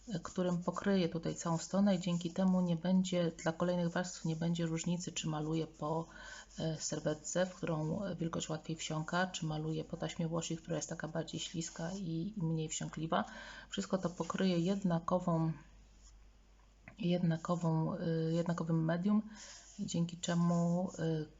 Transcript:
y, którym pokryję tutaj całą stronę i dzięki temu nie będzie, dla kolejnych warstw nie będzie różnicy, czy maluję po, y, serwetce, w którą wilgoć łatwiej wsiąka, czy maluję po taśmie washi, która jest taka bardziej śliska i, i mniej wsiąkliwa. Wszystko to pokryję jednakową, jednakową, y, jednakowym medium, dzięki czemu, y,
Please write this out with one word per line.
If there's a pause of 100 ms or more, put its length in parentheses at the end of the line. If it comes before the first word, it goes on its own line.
y,
którym
pokryję
tutaj
całą
stronę
i
dzięki
temu
nie
będzie, (100)
dla
kolejnych
warstw
nie
będzie
różnicy,
czy
maluję
po, (520)
y,
serwetce,
w
którą (180)
wilgoć
łatwiej
wsiąka,
czy
maluję
po
taśmie
washi,
która
jest
taka
bardziej
śliska
i,
i
mniej
wsiąkliwa. (440)
Wszystko
to
pokryję
jednakową, (1500)
jednakową,
y,
jednakowym
medium, (560)
dzięki
czemu,
y, (140)